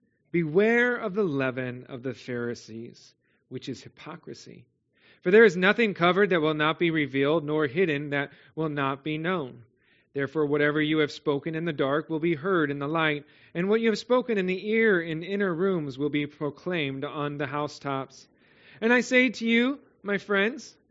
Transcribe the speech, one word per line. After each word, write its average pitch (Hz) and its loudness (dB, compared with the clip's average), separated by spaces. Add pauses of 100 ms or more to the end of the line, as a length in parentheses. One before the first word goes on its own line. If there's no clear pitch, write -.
(300)
"Beware 214 2
of 208 -6
the 214 0
leaven 127 -2
of 123 -14
the 131 -6
Pharisees, 120 -10 (340)
which 131 -12
is - -10
hypocrisy. - -18 (560)
For 180 2
there 220 10
is 170 4
nothing 202 2
covered 180 4
that 170 2
will 156 2
not 156 0
be 170 0
revealed, 143 0
nor 151 0
hidden 147 -2
that 143 -4 (240)
will 160 -4
not 139 -2
be 156 -4
known. 156 -4 (500)
Therefore, 139 -2
whatever 147 2
you 156 2
have 147 2
spoken 151 -4
in 165 -4
the 170 -2
dark 143 -2
will 156 -2
be 170 0
heard 156 0
in 143 -6
the 139 -6
light, 151 0 (300)
and 180 -2
what 226 2
you 226 2
have 208 0
spoken 247 0
in 190 0
the 185 -4
ear 220 4
in 165 -6
inner 196 -2
rooms 160 -2
will 147 -2
be 147 0
proclaimed 147 -6
on 143 -6
the 147 -4
housetops. 139 -8 (540)
And 226 4
I 247 6
say 254 4
to 226 -8
you, 240 2 (240)
my 196 -4
friends, 208 -2 (140)